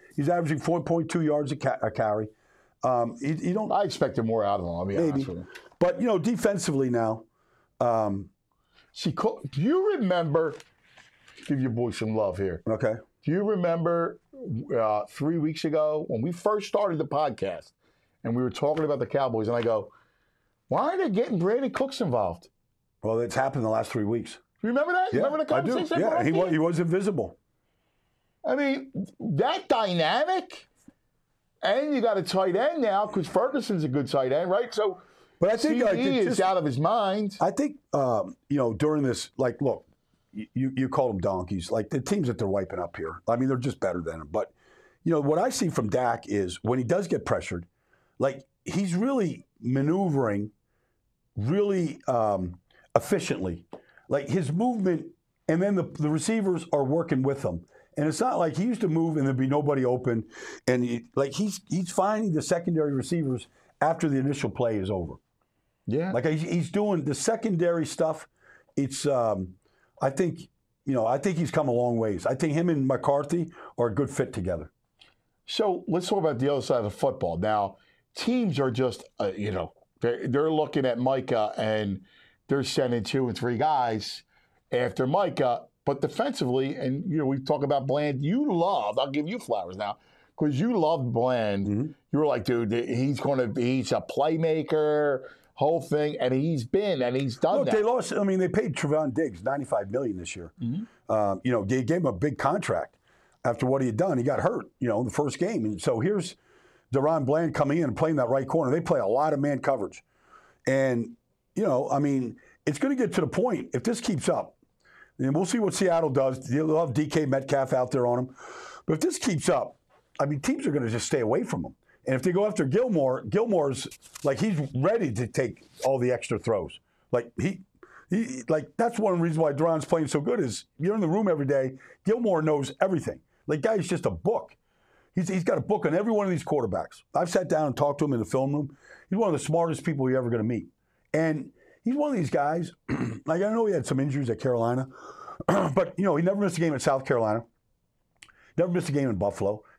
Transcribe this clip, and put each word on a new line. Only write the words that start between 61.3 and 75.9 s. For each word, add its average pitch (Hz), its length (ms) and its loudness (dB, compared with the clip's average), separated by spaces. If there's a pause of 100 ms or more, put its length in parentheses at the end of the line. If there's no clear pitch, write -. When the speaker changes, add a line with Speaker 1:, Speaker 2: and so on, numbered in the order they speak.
Speaker 1:
he's, 202 340 -4
he's 175 240 -2
finding 208 420 0
the 151 100 0
secondary 165 500 0
receivers 135 540 -2 (340)
after 156 260 2
the 139 100 2
initial 135 340 0
play 113 260 0
is 95 140 -2
over. 87 240 -4 (720)
Speaker 2:
Yeah. 160 240 0
Speaker 1:
Like, 123 140 0
he's, 156 180 2
he's 170 260 0
doing 196 360 0
the 143 100 0
secondary 175 680 0
stuff. 156 420 -2 (500)
It's, 139 300 -4
um, 107 480 2 (460)
I 139 80 2
think, 160 320 0 (440)
you 139 80 0
know, 113 140 2
I 127 100 2
think 170 200 0
he's 165 140 -2
come 151 160 2
a 123 60 2
long 120 240 2
ways. 107 280 0
I 127 100 0
think 151 180 -2
him 170 160 2
and 143 180 2
McCarthy 147 640 0 (260)
are 120 100 2
a 107 80 -2
good 135 140 0
fit - 220 -2
together. 85 400 -6 (760)
Speaker 2:
So 185 400 0
let's 175 200 0